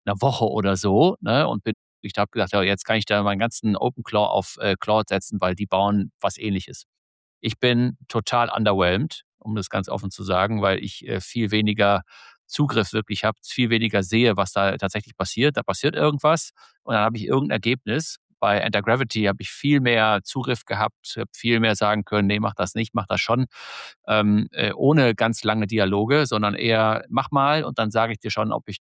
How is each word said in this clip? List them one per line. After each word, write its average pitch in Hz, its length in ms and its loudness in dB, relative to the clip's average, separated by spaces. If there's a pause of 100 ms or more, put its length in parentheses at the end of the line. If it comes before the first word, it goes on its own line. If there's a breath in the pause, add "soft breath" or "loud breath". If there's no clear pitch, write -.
einer 101 140 -2
Woche 127 260 0
oder 98 300 0
so, 104 440 4
ne, 143 280 0
und 113 160 -4
bin, 113 100 -2 (280)
ich 98 160 -12
hab 104 140 0
gedacht: 98 200 -2
„Ja, 101 100 2
jetzt 98 220 0
kann 113 120 0
ich 107 100 -2
da 104 160 2
meinen 101 160 0
ganzen 110 380 -2
Open 127 280 -4
Claw 104 240 0
auf, 95 320 -2
äh, 101 180 0
Claude 107 300 0
setzen, 98 320 -4
weil 92 140 0
die 98 120 -6
bauen 98 540 0
was 98 180 -2
Ähnliches.“ - 460 -6 (560)
Ich 113 200 -6
bin 123 380 2 (100)
total 120 420 0
underwhelmed, 98 720 0 (160)
um 107 180 -8
das 101 140 -6
ganz 101 180 -4
offen 104 220 -6
zu - 140 -14
sagen, 98 380 0
weil 95 220 2
ich, - 240 -12
äh, 110 120 -4
viel 110 300 -4
weniger 104 520 2 (440 loud breath)
Zugriff 117 460 0
wirklich 110 320 -4
hab, 110 120 0 (100)
viel 120 240 -2
weniger 110 320 0
sehe, 110 340 2
was 95 160 -2
da 98 240 0
tatsächlich - 400 -6
passiert. 127 400 -2
Da 101 60 -2
passiert - 340 -4
irgendwas 151 540 0 (340 soft breath)
und 127 100 -4
dann 104 100 2
hab 113 120 0
ich 107 100 -6
irgendein 135 300 0
Ergebnis. 127 640 -4 (220)
Bei 104 240 2
Antigravity 110 600 0
hab 98 160 2
ich 98 100 -12
viel 143 300 2
mehr 110 440 4
Zugriff 127 420 -4
gehabt, - 520 -4
hab 110 160 -6
viel 117 260 2
mehr 110 160 4
sagen 104 280 0
können: 104 240 2
„Nee, 104 120 2
mach 107 140 -2
das 92 200 -4
nicht, 113 200 -4
mach 104 120 -4
das 98 140 -4
schon“, 123 260 0 (600 loud breath)
ähm, 107 460 2
äh, 107 200 -2
ohne 135 420 4
ganz 113 300 0
lange 107 220 0
Dialoge, 110 600 2
sondern 107 280 0
eher: 110 540 2
„Mach 123 220 -4
mal“, 143 340 2
und - 140 -8
dann 110 120 0
sag 113 200 0
ich 107 80 -6
dir 110 120 -8
schon, 110 220 -2
ob 110 160 -6
ich 104 160 -10